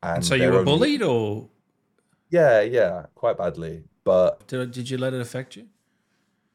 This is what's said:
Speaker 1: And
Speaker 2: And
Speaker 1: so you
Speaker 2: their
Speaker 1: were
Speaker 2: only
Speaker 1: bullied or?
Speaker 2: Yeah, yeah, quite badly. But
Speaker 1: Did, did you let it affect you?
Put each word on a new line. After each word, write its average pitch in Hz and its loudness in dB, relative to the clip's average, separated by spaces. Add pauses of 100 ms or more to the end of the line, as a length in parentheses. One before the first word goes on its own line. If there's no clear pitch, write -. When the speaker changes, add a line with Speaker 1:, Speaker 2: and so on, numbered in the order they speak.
Speaker 1:
And 85 -4
Speaker 2:
And 87 -2
Speaker 1:
so 135 0
you 127 2
Speaker 2:
their 127 4
Speaker 1:
were - 4
Speaker 2:
only 92 2
Speaker 1:
bullied 254 0
or? 113 -2 (840)
Speaker 2:
Yeah, 147 6
yeah, 98 0
quite 117 -2
badly. 82 -8 (200)
But 92 2
Speaker 1:
Did, 127 -6
did 123 -10
you 131 -4
let 131 -4
it 127 -6
affect 127 -12
you? 220 -20 (880)